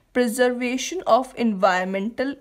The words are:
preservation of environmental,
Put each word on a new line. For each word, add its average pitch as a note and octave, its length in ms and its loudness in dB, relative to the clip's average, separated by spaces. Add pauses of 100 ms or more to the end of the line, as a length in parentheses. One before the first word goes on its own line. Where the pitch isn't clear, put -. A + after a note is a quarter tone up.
(180)
preservation B3 880 0
of B3+ 160 4
environmental, G3 1160 -2